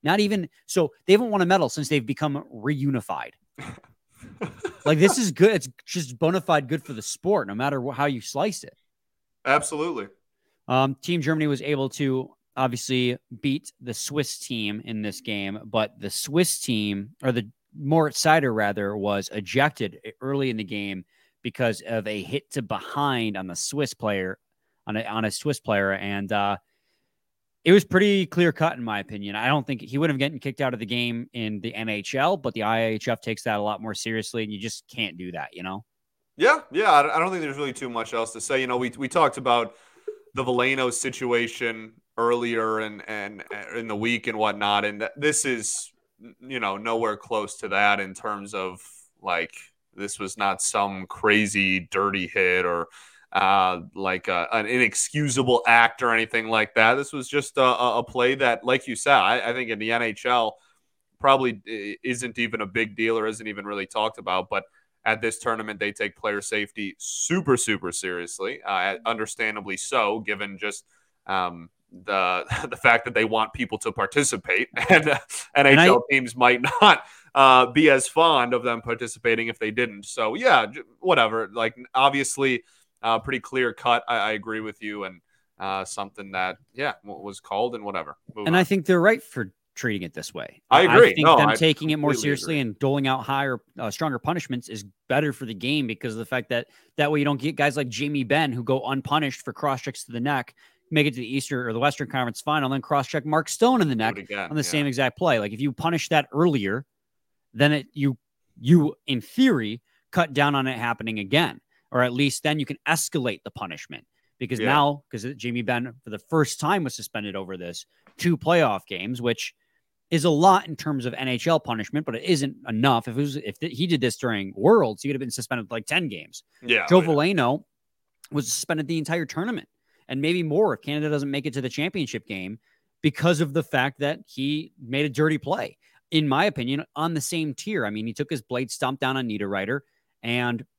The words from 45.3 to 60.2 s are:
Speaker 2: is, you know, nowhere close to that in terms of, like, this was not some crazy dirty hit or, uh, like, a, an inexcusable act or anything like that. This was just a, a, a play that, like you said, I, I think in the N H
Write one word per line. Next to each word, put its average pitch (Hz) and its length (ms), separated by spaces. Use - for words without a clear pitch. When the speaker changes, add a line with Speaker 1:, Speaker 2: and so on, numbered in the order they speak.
Speaker 2:
is, 120 460
you 127 200
know, 98 180
nowhere 113 400
close 104 400
to 110 120
that 101 300
in 95 140
terms 101 400
of, 92 280
like, 85 320
this 101 240
was 98 180
not 98 240
some 98 460
crazy 101 760
dirty 95 460
hit 90 380
or, 85 220
uh, 95 500
like, 95 340
a, 87 240
an 110 140
inexcusable 123 1040
act 117 340
or 120 120
anything 113 360
like 110 260
that. 113 200
This 139 180
was 135 140
just 143 300
a, 135 60
a, 123 360
a 120 40
play 127 320
that, 123 280
like 127 240
you 120 80
said, 139 220
I, 107 320
I 120 40
think 123 160
in 107 100
the 110 120
N 117 100
H 113 240